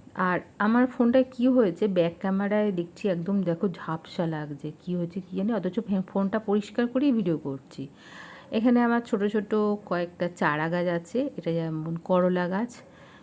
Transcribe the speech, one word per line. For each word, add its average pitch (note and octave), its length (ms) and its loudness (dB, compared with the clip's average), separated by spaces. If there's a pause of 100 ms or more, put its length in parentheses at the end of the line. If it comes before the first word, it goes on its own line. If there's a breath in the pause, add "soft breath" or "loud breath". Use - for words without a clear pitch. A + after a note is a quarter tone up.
(140)
আর F3+ 260 0 (180)
আমার A#3 280 4
ফোনটায় B3 440 4
কী A#3+ 180 0
হয়েছে, G#3+ 400 4
ব্যাক E3+ 320 2
ক্যামেরায় G3+ 520 0
দেখছি F3 360 -4
একদম F#3 340 0
দেখো F3 260 0
ঝাপসা E3 580 -4
লাগছে। D3+ 540 -6
কী F3+ 160 -4
হয়েছে F3 240 -4
কী F#3 160 -12
জানি, G3+ 160 0
অথচ F#3 280 -2
ফে-, F#3+ 220 0
ফোনটা G3 360 -2
পরিষ্কার G#3+ 480 0
করেই C4 260 2
ভিডিও E3+ 260 0
করছি। C#3 500 -10 (640 loud breath)
এখানে A#3+ 300 2
আমার A#3 200 2
ছোট G#3 240 -2
ছোট G#3 300 -2 (320)
কয়েকটা F3 500 -4
চারা D#3+ 320 2
গাছ F3 180 0
আছে। F3+ 500 -2
এটা E3 160 -4
যেমন D#3+ 440 -4
করলা F3+ 520 2
গাছ, G#3 280 -4 (460 loud breath)